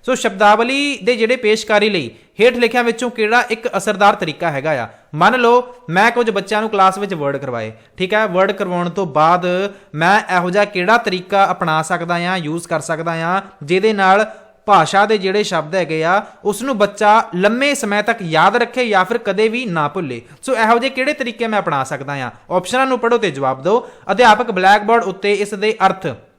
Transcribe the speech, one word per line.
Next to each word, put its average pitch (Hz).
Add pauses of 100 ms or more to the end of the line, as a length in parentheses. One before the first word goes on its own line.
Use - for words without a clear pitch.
ਸੋ 254
ਸ਼ਬਦਾਵਲੀ 233
ਦੇ 240
ਜਿਹੜੇ 226
ਪੇਸ਼ਕਾਰੀ 214
ਲਈ 156 (280)
ਹੇਠ 240
ਲਿਖਿਆਂ 240
ਵਿੱਚੋਂ 233
ਕਿਹੜਾ 226
ਇੱਕ 226
ਅਸਰਦਾਰ 202
ਤਰੀਕਾ 170
ਹੈਗਾ 139
ਆ? 107 (280)
ਮੰਨ 208
ਲਓ 240 (140)
ਮੈਂ 202
ਕੁਝ 240
ਬੱਚਿਆਂ 202
ਨੂੰ 220
ਕਲਾਸ 190
ਵਿੱਚ 202
ਵਰਡ 139
ਕਰਵਾਏ, 120 (260)
ਠੀਕ 185
ਹੈ, 214
ਵਰਡ 190
ਕਰਵਾਉਣ 180
ਤੋਂ 185
ਬਾਅਦ 165 (500)
ਮੈਂ 185
ਇਹੋ 180
ਜਿਹਾ 202
ਕਿਹੜਾ 190
ਤਰੀਕਾ 196
ਅਪਣਾ 160
ਸਕਦਾ 170
ਆ, 180
ਯੂਜ਼ 165
ਕਰ 160
ਸਕਦਾ 165
ਆ, 170 (220)
ਜਿਹਦੇ 190
ਨਾਲ 202 (340)
ਭਾਸ਼ਾ 196
ਦੇ 214
ਜਿਹੜੇ 190
ਸ਼ਬਦ 165
ਹੈਗੇ 156
ਆ 196 (200)
ਉਸ 202
ਨੂੰ 262
ਬੱਚਾ 208 (120)
ਲੰਮੇ 240
ਸਮੇਂ 208
ਤੱਕ 226
ਯਾਦ 170
ਰੱਖੇ 240
ਜਾਂ 185
ਫਿਰ 226
ਕਦੇ 208
ਵੀ 240
ਨਾ 165
ਭੁੱਲੇ? 143 (200)
ਸੋ 254
ਇਹੋ 226
ਜਿਹੇ 262
ਕਿਹੜੇ 269
ਤਰੀਕੇ 240
ਮੈਂ 214
ਅਪਣਾ 151
ਸਕਦਾ 139
ਆ? 131 (180)
ਆਪਸ਼ਨਾਂ 185
ਨੂੰ 262
ਪੜ੍ਹੋ 240
ਤੇ 202
ਜਵਾਬ 135
ਦਿਓ। 220 (220)
ਅਧਿਆਪਕ 233
ਬਲੈਕਬੋਰਡ 208
ਉੱਤੇ 196
ਇਸ 202
ਦੇ 214
ਅਰਥ 190 (320)